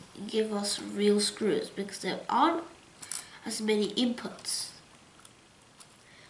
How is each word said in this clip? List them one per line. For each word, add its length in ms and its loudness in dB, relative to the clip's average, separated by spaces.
give 260 0
us 300 -2
real 360 4
screws, 520 0
because 300 -8
there 280 -4
aren't 360 4
as 160 -4
many 320 4
inputs. 800 -2